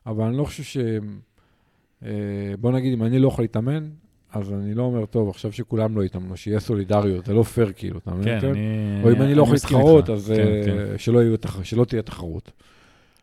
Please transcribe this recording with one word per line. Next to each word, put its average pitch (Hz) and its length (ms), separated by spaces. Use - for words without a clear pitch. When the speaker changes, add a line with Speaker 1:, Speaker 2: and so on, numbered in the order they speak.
Speaker 1:
אבל 110 200
אני 120 120
לא 147 60
חושב 143 200
ש-, - 140
אה, 110 40
בוא 120 120
נגיד, 131 220
אם 113 100
אני 123 160
לא 135 80
יכול 127 160
להתאמן, 139 460
אז 101 200
אני 101 200
לא 120 100
אומר, 120 220
"טוב, 107 240
עכשיו 104 220
שכולם 110 460
לא 101 60
יתאמנו, 92 340
שיהיה 104 220
סולידריות", 101 680
זה 101 80
לא 117 100
פייר, 110 320
כאילו, 95 240
אתה - 120
מבין? 92 120
Speaker 2:
כן, 110 180
Speaker 1:
כן? 131 60
Speaker 2:
אני, 107 560
Speaker 1:
או 117 80
אם 120 40
אני 131 60
לא - 40
Speaker 2:
אני 139 60
Speaker 1:
יכול 123 120
Speaker 2:
מסכים 139 240
Speaker 1:
להתחרות, 143 320
Speaker 2:
איתך. 107 120
Speaker 1:
אז, 107 140
Speaker 2:
כן, 110 40
Speaker 1:
אה, 107 260
Speaker 2:
כן. 101 320
Speaker 1:
שלא 117 260
יהיו 113 140
תח-, 92 260
שלא 113 220
תהיה 113 160
תחרות. 85 500